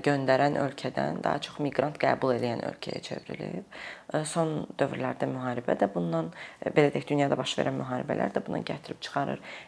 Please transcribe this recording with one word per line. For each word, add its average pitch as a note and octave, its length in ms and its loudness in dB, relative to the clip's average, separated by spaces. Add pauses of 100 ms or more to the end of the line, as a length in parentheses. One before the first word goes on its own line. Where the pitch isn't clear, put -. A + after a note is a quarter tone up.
göndərən C#3 560 4
ölkədən C#3 640 -2
daha D3 180 2
çox - 240 -12
miqrant C#3+ 320 0
qəbul C3 380 4
eləyən A#2 340 0
ölkəyə - 380 -6
çevrilib. - 580 -8 (480)
E, D#3 160 2
son D#3+ 380 0 (100)
dövrlərdə C3+ 540 0
müharibə B2+ 500 0
də G3+ 80 4
bundan, E3+ 400 0 (300)
e, - 100 -4
belə C#3+ 240 6
deyək, C#3+ 160 -2
dünyada C#3+ 320 4
baş - 160 -4
verən C3+ 240 0
müharibələr B2+ 560 -2
də - 80 -4
bundan - 240 -4
gətirib - 320 -8
çıxarır. C#3 400 -2 (260)